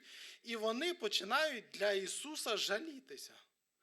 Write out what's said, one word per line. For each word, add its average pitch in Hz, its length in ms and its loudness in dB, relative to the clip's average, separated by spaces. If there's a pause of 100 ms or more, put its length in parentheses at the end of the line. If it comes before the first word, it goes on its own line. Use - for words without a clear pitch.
(440)
і 233 120 -4
вони 233 380 2
починають 240 800 2
для 202 180 4
Ісуса 208 640 -2
жалітися. 226 760 -4 (500)